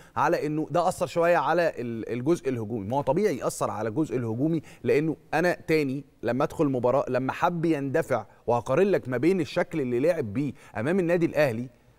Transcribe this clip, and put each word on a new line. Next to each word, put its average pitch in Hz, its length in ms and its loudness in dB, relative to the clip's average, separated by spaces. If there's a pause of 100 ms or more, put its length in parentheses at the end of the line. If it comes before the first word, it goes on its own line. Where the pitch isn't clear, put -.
(160)
على 143 300 0
انه 151 260 -2
ده 170 160 2
اثر 180 200 -2
شويه 170 300 2
على 160 400 2
ال-، 117 360 -6
الجزء 135 360 0
الهجومي. 110 380 -4
ما 127 100 -2
هو 143 40 0
طبيعي 185 360 0
ياثر 139 340 -4
على 107 180 -4
الجزء 131 280 -2
الهجومي، 131 440 -2 (220)
لانه 147 320 2 (180)
انا 165 240 2 (100)
تاني 147 360 0 (200)
لما 123 200 0
ادخل 151 220 0
مباراه، 127 420 2
لما 127 260 -2
حب 170 320 0
يندفع، 139 600 0 (220)
وهقارن 131 400 2
لك 151 220 0
ما 127 80 -2
بين 170 240 2
الشكل 165 400 -2
اللي 123 180 0
لعب 143 340 0
بيه 131 200 -2 (240)
امام 156 220 0
النادي 170 260 2
الاهلي، 127 440 0 (300)